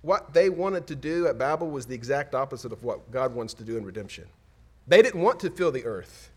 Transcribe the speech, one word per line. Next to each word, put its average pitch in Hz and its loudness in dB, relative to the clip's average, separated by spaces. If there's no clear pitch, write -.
what 170 0
they 185 8
wanted 180 -2
to 156 -10
do 165 0
at 120 0
Babel 156 0
was 135 -8
the 127 -8
exact 139 -2
opposite 131 -4
of 110 -12
what 110 -6
God 127 -2
wants 117 -8
to - -16
do 113 -6
in 107 -6
redemption. 98 -12
They 180 10
didn't 180 4
want 233 2
to 185 -4
fill 175 0
the 131 -6
earth 98 -10